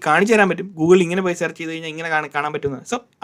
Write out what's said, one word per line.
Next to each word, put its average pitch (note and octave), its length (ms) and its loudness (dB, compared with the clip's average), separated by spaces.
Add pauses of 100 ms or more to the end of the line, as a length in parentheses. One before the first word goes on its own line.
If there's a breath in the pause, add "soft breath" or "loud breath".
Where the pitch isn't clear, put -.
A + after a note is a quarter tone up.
കാണിച്ചു F3+ 280 4
തരാൻ G3+ 160 4
പറ്റും, F#3 300 -6
Google F3+ 220 6
ഇങ്ങനെ F3 200 -2
പോയി F3+ 120 -2
സെർച്ച് E3 240 -6
ചെയ്ത് E3 140 -10
കഴിഞ്ഞാൽ E3 180 -10
ഇങ്ങനെ E3 200 -10
കാണ-, D3+ 260 -2
കാണാൻ D3+ 180 -2
പറ്റുന്നത്. C#3 420 -6
So B3 40 -6 (240)